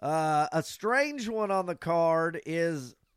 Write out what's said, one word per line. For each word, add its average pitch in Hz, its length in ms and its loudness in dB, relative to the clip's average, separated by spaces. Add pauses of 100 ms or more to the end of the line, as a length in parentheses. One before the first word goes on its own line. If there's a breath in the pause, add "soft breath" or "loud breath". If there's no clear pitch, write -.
Uh, 156 500 2
a 160 100 2
strange 262 680 -2
one 220 220 -2
on 190 140 2
the 175 100 -4
card 165 680 2
is, 160 500 -2 (220)